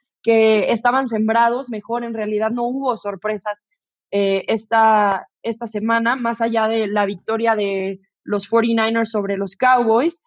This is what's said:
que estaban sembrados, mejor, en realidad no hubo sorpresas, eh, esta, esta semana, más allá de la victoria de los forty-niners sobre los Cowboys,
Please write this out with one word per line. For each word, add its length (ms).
que 520
estaban 340
sembrados, 600
mejor, 340
en 100
realidad 380
no 120
hubo 340
sorpresas, 680
eh, 380
esta, 800
esta 220
semana, 520
más 240
allá 260
de 200
la 180
victoria 500
de 460
los 240
forty-niners 600
sobre 280
los 180
Cowboys, 720